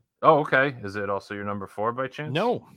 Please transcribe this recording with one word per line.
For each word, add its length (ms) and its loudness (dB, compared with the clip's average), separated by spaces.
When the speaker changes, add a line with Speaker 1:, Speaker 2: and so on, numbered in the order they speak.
Speaker 1:
Oh, 180 8
okay. 420 2
Is 140 -8
it 120 -4
also 260 -6
your 100 -6
number 220 -6
four 260 -4
by 160 -6
chance? 240 -8
Speaker 2:
No. 340 -2